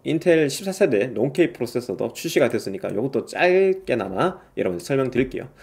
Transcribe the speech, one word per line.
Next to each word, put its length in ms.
인텔 460
십사 220
세대 360
롱케이 440
프로세서도 600
출시가 340
됐으니까 460
요것도 320
짧게나마 1120
여러분한테 300
설명드릴게요. 640